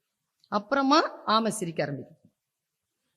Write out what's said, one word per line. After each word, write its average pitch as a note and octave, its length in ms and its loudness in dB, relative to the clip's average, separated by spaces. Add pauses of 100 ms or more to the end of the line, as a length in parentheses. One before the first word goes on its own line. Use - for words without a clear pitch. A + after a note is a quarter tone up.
(480)
அப்புறமா C4+ 760 0
ஆமை A3 280 2
சிரிக்க E3 340 -4
ஆரம்பிக்குது. C#3 320 -10 (1000)